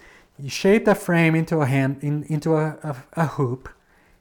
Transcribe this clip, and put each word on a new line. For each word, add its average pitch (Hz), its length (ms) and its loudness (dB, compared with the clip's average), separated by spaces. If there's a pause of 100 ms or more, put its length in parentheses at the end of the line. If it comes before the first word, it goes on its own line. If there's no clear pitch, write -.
(380)
You 143 120 -12
shape 208 340 2
the 208 100 4
frame 170 400 2
into 160 280 0
a 139 40 2
hand, 135 360 0
in, 147 220 -4
into 156 300 -2
a, 156 280 -2
a, 147 140 -8 (180)
a 170 120 0
hoop. 131 440 -4 (500)